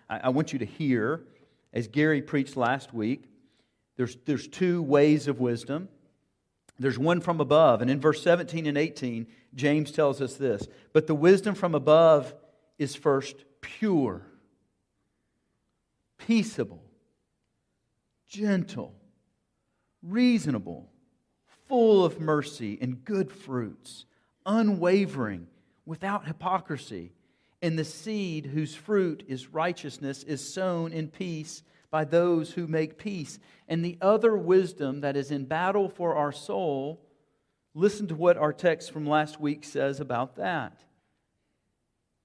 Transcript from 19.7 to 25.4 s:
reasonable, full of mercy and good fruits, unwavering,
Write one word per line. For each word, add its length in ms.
reasonable, 880
full 360
of 160
mercy 600
and 240
good 280
fruits, 720
unwavering, 1040